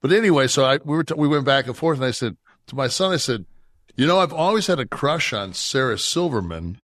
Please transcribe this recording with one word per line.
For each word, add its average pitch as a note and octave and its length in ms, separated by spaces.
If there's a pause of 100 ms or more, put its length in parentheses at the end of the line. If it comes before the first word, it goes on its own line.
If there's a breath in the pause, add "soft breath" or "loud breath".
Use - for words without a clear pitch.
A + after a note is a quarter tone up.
But C#3+ 120
anyway, F3+ 340
so C3+ 180
I, C3+ 200
we D3+ 120
were, E3 80
t-, - 100
we D3+ 140
went D3 160
back C3+ 220
and B2 100
forth, D#3 220
and C3 80
I B2 60
said A2+ 240 (320 soft breath)
to B2+ 80
my C3 120
son, F#3+ 240
I F3 60
said, A2+ 260 (520)
"You C3 100
know, F3+ 140
I've E3 120
always F#3 360
had F3 120
a A#2 60
crush D3 480
on G2 180
Sarah C3 460
Silverman F#2+ 800 (160)